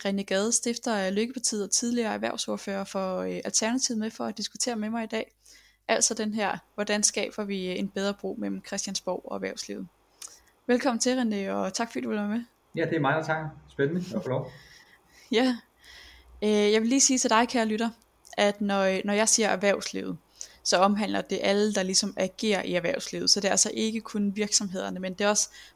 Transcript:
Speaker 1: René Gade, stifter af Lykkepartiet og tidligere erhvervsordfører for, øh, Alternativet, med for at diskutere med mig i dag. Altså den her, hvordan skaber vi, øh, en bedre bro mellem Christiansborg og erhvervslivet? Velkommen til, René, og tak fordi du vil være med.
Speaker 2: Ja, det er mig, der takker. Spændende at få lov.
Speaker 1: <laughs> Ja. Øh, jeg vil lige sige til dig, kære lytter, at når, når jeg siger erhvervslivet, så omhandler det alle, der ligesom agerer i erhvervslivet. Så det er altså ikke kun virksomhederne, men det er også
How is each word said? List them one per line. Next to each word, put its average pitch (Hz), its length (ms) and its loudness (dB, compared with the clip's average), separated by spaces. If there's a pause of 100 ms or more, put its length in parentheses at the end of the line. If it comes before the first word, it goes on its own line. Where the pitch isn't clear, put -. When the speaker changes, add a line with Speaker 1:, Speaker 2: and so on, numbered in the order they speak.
Speaker 1:
René 196 160 0
Gade, 196 300 0
stifter 233 440 -2
af 190 180 0
Lykkepartiet 220 500 -2
og 190 60 -8
tidligere 240 440 0
erhvervsordfører 208 680 -4
for, 190 340 -4
øh, 185 260 -4
Alternativet, 233 540 0
med 214 120 -2
for 233 140 -8
at 220 120 -6
diskutere - 400 -4
med 214 140 -4
mig 233 140 -4
i - 20 -6
dag. 220 260 -6 (560)
Altså 226 260 2
den 214 200 -2
her, 208 240 0 (160)
hvordan 208 280 0
skaber - 420 0
vi, 196 260 -4
øh, 180 80 -4
en 196 100 -2
bedre 196 260 -2
bro 190 240 -6
mellem 196 280 -6
Christiansborg 196 580 -4
og - 100 -8
erhvervslivet? 180 540 -6 (800)
Velkommen 240 340 2
til, 254 200 2
René, 208 300 0
og 196 240 -2
tak 233 180 -4
fordi 254 100 -4
du 254 60 -6
vil 220 100 -2
være 208 100 -2
med. 220 120 -2 (360)
Speaker 2:
Ja, 160 80 0
det 165 120 0
er 160 40 2
mig, 139 140 4
der 160 80 0
takker. 156 260 -2 (200)
Spændende 170 360 0 (120)
at - 60 -4
få 127 60 -6
lov. 127 220 -4
Speaker 1:
<laughs> - 20 -16 (800)
Ja. 247 240 4 (880)
Øh, 208 280 4
jeg 220 80 6
vil 226 80 2
lige 269 120 4
sige 269 180 4
til 247 120 2
dig, 233 180 6
kære 233 180 2
lytter, 220 240 0 (480)
at 202 220 4
når, 196 460 2
når 202 60 0
jeg 214 160 4
siger 220 200 4
erhvervslivet, 190 680 0 (520)
så - 80 6
omhandler 196 440 4
det 190 220 -4
alle, 208 320 4
der 202 80 2
ligesom 190 340 0
agerer 190 460 0
i 175 120 -2
erhvervslivet. 175 560 -2
Så 208 100 4
det 196 60 0
er 190 40 2
altså 190 240 2
ikke 220 260 -2
kun 202 360 -4
virksomhederne, 196 640 -4
men 185 140 -6
det 202 100 -2
er 202 40 4
også 208 200 0 (280)